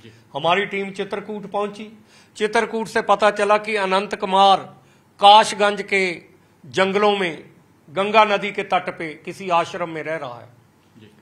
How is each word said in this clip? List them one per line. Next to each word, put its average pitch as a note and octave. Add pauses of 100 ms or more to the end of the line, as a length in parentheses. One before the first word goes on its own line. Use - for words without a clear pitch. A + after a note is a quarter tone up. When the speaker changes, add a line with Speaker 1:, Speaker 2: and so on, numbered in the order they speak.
Speaker 1:
जी। A2+ (220)
Speaker 2:
हमारी E3+
टीम G3
चित्रकूट G3
पहुंची। G#3 (380)
चित्रकूट A3
से A3
पता G#3
चला G#3
कि G#3
अनंत G3
कुमार G3 (420)
काशगंज G3+
के F#3+ (440)
जंगलों F#3+
में E3 (400)
गंगा G#3
नदी G3+
के G3
तट F3+
पे D#3
किसी F3+
आश्रम E3+
में D#3+
रह D#3
रहा B2
है। A2+ (520)
Speaker 1:
जी। G#2+ (120)